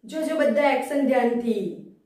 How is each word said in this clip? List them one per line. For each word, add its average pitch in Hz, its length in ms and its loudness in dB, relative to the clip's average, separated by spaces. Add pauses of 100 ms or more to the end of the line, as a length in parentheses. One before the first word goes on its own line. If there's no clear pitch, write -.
જોજો 311 320 -4
બધા 277 340 4
action 262 360 0
ધ્યાનથી. 233 1000 -2